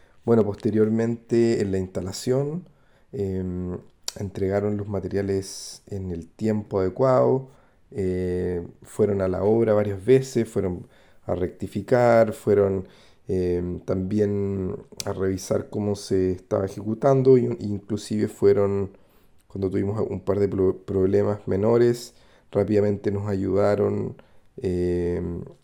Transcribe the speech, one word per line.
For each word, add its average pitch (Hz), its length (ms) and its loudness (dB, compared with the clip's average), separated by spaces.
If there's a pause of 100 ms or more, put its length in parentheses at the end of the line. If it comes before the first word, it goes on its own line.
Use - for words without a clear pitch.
(260)
bueno, 113 200 4
posteriormente 113 1160 0
en 98 100 -2
la 95 60 0
instalación, 127 920 -4 (440)
em, 92 680 -4 (420)
entregaron 101 580 -2
los 101 100 -8
materiales 98 1000 -6
en 95 240 -8
el 82 160 -8
tiempo 107 520 -2
adecuado, 127 680 2 (420)
eh, 90 760 -2 (160)
fueron 101 380 0
a 92 60 0
la 90 160 -2
obra 110 300 4
varias 101 300 0
veces, 127 440 2
fueron 92 400 -4 (380)
a 90 100 -2
rectificar, 107 1000 2
fueron, 98 540 2 (400)
em, 90 540 -2
también 98 960 -2 (300)
a 101 80 -4
revisar 95 560 -4
cómo 104 260 -2
se 95 360 0
estaba 98 340 -2
ejecutando, 127 720 4
y, 120 80 2 (140)
inclusive 104 680 -4
fueron, 101 640 2 (560)
cuando 95 220 -6
tuvimos 101 300 -2 (100)
un 95 120 -6
par 98 180 -2
de 101 100 4
pro-, 92 360 2
problemas 101 600 0
menores, 117 680 0 (360)
rápidamente 101 600 0
nos 101 160 -4
ayudaron, 101 880 0 (420)
em, 87 840 -2 (200)